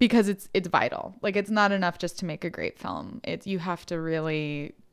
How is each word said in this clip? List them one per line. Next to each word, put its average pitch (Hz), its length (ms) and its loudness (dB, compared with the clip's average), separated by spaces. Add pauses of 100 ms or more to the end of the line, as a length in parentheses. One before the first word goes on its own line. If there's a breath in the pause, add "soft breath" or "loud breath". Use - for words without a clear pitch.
because 226 280 6
it's, 196 260 -4
it's 180 120 0
vital. - 560 0
Like, 202 140 0
it's 202 140 0
not 208 200 4
enough 185 280 0
just - 220 -4
to 190 40 -4
make 156 200 -6
a 175 60 -4
great - 280 -6
film. 87 440 -8
It's, - 240 -6
you 190 140 -2
have 175 260 -6
to 170 140 -4
really 156 760 -2 (180)